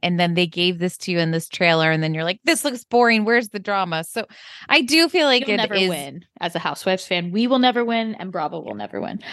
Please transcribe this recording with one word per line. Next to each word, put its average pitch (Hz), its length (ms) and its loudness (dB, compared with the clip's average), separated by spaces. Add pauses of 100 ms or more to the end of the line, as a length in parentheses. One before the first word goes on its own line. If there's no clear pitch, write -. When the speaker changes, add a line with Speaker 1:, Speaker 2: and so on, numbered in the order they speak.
Speaker 1:
and 175 160 0
then 175 140 2
they 175 120 2
gave 175 340 0
this 175 200 -2
to - 120 -6
you 170 80 0
in 165 120 2
this 165 160 -2
trailer, 165 440 2
and 156 120 0
then 156 100 -2
you're 160 120 -4
like, 190 180 -4
'This 320 220 0
looks 247 180 -6
boring, 233 420 4
where's 233 240 2
the 208 100 -8
drama?'" 185 440 -2
So, - 220 -8 (420)
I 302 140 4
do 311 280 4
feel 320 180 2
like 254 200 4
Speaker 2:
You'll 214 80 0
Speaker 1:
it - 20 2
Speaker 2:
never 214 180 0
Speaker 1:
is 190 140 4
Speaker 2:
win 143 360 -8 (160)
as 175 140 -4
a 170 40 -4
Housewives 185 480 -2
fan. 175 240 -2
We 226 160 0
will 262 120 2
never 247 260 2
win, 226 300 -2
and 185 160 -12
Bravo 160 280 -6
will - 160 -10
never - 260 -8
win. - 180 -6 (140)